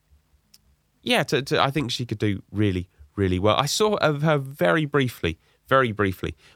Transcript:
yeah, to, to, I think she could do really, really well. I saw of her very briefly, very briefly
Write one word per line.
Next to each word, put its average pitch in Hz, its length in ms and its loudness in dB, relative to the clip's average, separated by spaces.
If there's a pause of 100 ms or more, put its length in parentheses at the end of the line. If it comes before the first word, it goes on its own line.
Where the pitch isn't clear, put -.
(1040)
yeah, 233 200 0
to, 131 200 0
to, 139 180 0
I 135 100 2
think 135 200 -4
she 123 140 -6
could 110 120 -6
do 101 240 -2 (100)
really, 95 380 -2 (320)
really 92 180 2
well. 107 260 2
I - 20 -4
saw 214 280 0 (140)
of 143 140 -2
her 156 140 2
very 156 480 0
briefly, 127 520 -2 (300)
very 131 240 4
briefly 98 420 -2 (220)